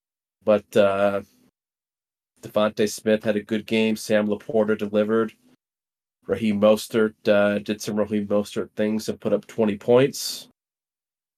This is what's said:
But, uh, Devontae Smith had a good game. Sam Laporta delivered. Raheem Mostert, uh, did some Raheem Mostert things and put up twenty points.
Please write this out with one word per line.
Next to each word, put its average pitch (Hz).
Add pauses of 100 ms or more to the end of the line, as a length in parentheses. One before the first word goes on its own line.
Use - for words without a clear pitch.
(440)
But, 104
uh, 101 (1200)
Devontae 107
Smith 107
had 110
a 104
good 107
game. 110
Sam 107
Laporta 104
delivered. 107 (920)
Raheem 101
Mostert, 107 (140)
uh, 104
did 104
some 107
Raheem 104
Mostert 104
things 107
and 104
put 104
up 104
twenty 104
points. - (920)